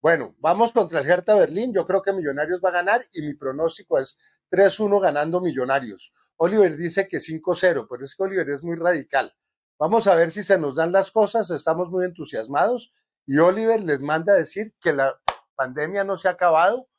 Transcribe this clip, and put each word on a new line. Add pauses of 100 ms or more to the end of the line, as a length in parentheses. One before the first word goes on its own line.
Bueno,
vamos
contra
el
Hertha
Berlín.
Yo
creo
que
Millonarios
va
a
ganar
y
mi
pronóstico
es (320)
tres
uno
ganando
Millonarios. (240)
Oliver
dice
que
cinco
cero,
pero
es
que
Oliver
es
muy
radical. (460)
Vamos
a
ver
si
se
nos
dan
las
cosas,
estamos
muy
entusiasmados (320)
y
Oliver
les
manda
a
decir
que
la (380)
pandemia
no
se
ha
acabado